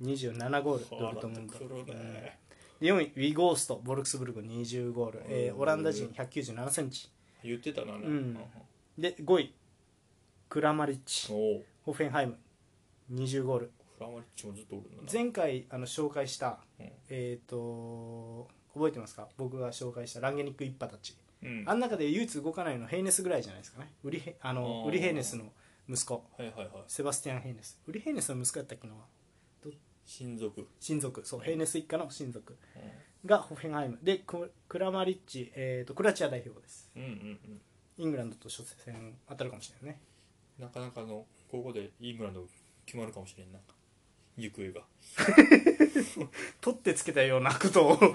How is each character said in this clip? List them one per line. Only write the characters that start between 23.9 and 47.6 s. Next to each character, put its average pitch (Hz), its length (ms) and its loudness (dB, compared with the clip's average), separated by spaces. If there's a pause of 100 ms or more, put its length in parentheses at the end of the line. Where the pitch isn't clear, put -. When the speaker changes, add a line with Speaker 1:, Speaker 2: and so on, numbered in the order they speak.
Speaker 1:
ウ 139 80 -6
リ 160 100 -4
ヘ-、 165 200 -12
あ 131 120 -4
の、 120 320 -4
Speaker 2:
あ - 20 0
ー。 - 20 0
Speaker 1:
ウ - 20 0
リ 180 100 2
ヘ 180 100 2
イ 165 40 0
ネ 139 80 -2
ス 117 140 -6
の 110 160 -12 (360)
息 127 180 -2
子。 117 180 -6 (140)
Speaker 2:
は 123 60 -6
い - 60 -6
は - 40 -16
い - 40 -14
は 101 60 -6
い。 92 40 -12 (180)
Speaker 1:
セ - 160 -8
バ 139 100 0
ス 135 80 -2
テ 147 100 -6
ィ 131 40 -4
ア 127 40 -4
ン・ - 20 -6
ヘ 127 100 -10
イ 120 40 -8
ネ 110 80 -18
ス。 - 240 -18
ウ 160 60 -12
リ 208 80 -6
ヘ 311 100 -6
イ 302 40 0
ネ 196 80 -2
ス 139 120 -4
の 127 60 -4
息 123 120 -2
子 - 80 -6
や - 40 -8
っ - 20 -20
た 117 100 -14
っ - 20 -20
け - 80 -18
な？ 107 80 -16 (720)
ど- 151 60 -12 (360)
Speaker 2:
親 123 300 -10
族。 110 320 -6 (120)
Speaker 1:
親 156 200 0
族。 131 260 -6
そ 135 100 -8
う、 120 40 -8
Speaker 2:
う - 20 -14
ん。 - 40 -6
Speaker 1:
ヘ 165 60 0
イ 160 40 0
ネ 160 100 0
ス 156 120 -4
一 156 80 -6
家 160 120 -2
の 156 120 -4
親 131 220 -8
族 - 240 -14 (200)
Speaker 2:
う - 20 -18 (480)
ん。 - 20 -10
Speaker 1:
が 208 100 8
ホ 160 160 -4
フ 165 120 -10
ェ 160 40 -4
ン - 20 -4
ハ 147 120 0
イ 131 40 -4
ム。 117 140 -8
で、 185 160 4
ク-、 175 340 -8 (160)
ク 175 100 -6
ラ 190 120 2
マ 190 140 2
リ 185 100 2
ッ 185 120 -14
チ、 123 280 -10
え 131 300 -2
ー 123 40 -16
と、 139 60 -10
ク - 80 -2
ロ 208 80 8
ア - 20 4
チ - 120 0
ア 143 60 2
代 127 140 -4
表 - 160 -14
で - 80 -20
す。 - 280 -20
Speaker 2:
う - 20 -14
ん 123 40 -10
う 131 40 -10
ん - 20 -10
う 120 40 -8
ん。 104 480 -14 (380)
Speaker 1:
イ 170 80 -4
ン 160 40 0
グ 147 60 -2
ラ 120 80 -4
ン 117 60 -8
ド - 60 -16
と - 120 -20
初 - 160 -12 (200)
戦 113 320 -14 (120)
当 143 60 -12
た 131 100 -6
る 127 60 -8
か 127 60 -14
も 107 60 -14
し - 80 -16
れ - 160 -18
な 147 60 -12
い 143 40 -14
ね。 - 40 -20 (580)
Speaker 2:
な 127 100 -14
か 123 120 -12
な 123 100 -10
か 123 120 -12
の、 110 240 -10 (240)
こ 123 120 -6
こ 127 100 -8
で 104 180 -6 (100)
イ 120 140 -8
ン 117 40 -14
グ 113 60 -6
ラ 101 60 -4
ン 92 40 -10
ド 90 120 -12 (400)
決 - 100 -12
ま 117 80 -4
る 110 80 -8
か 104 80 -12
も 95 60 -12
し - 100 -18
れ 95 80 -16
ん 92 80 -20
な。 95 60 -18 (800)
行 113 200 -8
方 95 160 -6
が。 85 100 -12 (800)
Speaker 1:
<laughs> - 1000 4
取 247 160 0
っ - 40 -14
て 170 140 2
つ - 100 -4
け - 80 -2
た 139 100 6
よ 131 160 6
う - 40 4
な 131 100 4
こ 196 160 4